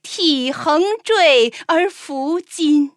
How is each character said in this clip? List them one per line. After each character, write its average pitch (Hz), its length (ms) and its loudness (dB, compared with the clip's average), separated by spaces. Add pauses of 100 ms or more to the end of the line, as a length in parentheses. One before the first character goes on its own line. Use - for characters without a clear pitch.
涕 277 500 -2
横 302 300 0 (220)
坠 294 500 2 (140)
而 339 200 2
弗 302 540 -6
襟。 294 560 0